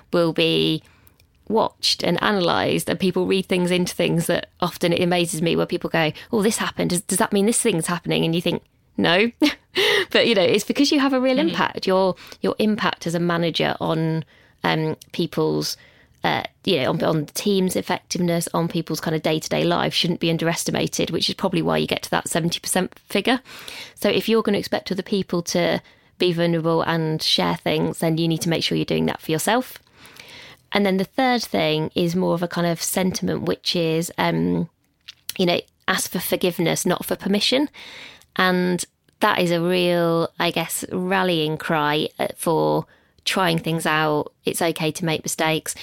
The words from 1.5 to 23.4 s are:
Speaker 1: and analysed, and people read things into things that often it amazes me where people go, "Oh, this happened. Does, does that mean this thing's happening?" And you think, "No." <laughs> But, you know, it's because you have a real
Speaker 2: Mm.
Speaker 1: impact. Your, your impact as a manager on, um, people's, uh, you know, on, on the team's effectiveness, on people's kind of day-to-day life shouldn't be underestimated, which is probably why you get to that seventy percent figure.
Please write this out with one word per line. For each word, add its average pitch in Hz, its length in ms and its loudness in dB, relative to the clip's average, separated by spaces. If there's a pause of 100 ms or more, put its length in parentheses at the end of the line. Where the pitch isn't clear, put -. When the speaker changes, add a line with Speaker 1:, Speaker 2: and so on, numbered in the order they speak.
Speaker 1:
and 175 200 0
analysed, 165 640 0
and 165 100 -2
people 185 280 0
read 190 200 2
things 180 240 0
into 180 240 0
things 165 320 0
that - 220 -2 (120)
often 175 320 0
it - 100 2
amazes 175 400 0
me 165 140 2
where 165 100 2
people 170 240 -4
go, 156 220 2 (200)
"Oh, 220 100 2
this 214 140 2
happened. 175 340 -4
Does, 175 120 -2
does - 160 -4
that 226 140 0
mean 202 140 2
this 233 140 2
thing's 180 260 0
happening?" 165 380 -2
And 165 100 0
you 175 60 0
think, 165 220 -2 (340)
"No." 202 400 2
<laughs> - 40 -20 (680)
But, 226 180 4
you 226 80 4
know, 190 60 4
it's 196 220 4
because 285 280 2
you 294 80 4
have 269 120 2
a 262 80 0
real 262 180 2
Speaker 2:
Mm. 320 120 2
Speaker 1:
impact. - 380 -2
Your, 185 260 2 (260)
your 190 200 0
impact 208 480 0
as 165 80 -2
a - 20 0
manager 170 640 0
on, 160 440 0 (380)
um, 160 340 0 (140)
people's, 156 680 -2 (460)
uh, 147 220 0 (180)
you 180 140 2
know, 131 140 0
on, 160 120 -2
on 160 220 0
the - 80 -12
team's 185 420 0
effectiveness, 175 800 -2
on 170 140 0
people's 160 320 -4
kind 160 160 -2
of 156 60 -4
day-to-day 160 420 0
life 156 280 0
shouldn't - 280 0
be 165 100 0
underestimated, 160 800 -2
which - 180 -2
is 185 60 -4
probably 185 280 -2
why 160 160 0
you 156 100 0
get - 160 -2
to - 80 -14
that 170 160 -2
seventy 170 320 -2
percent - 360 -2 (120)
figure. 226 320 0 (560)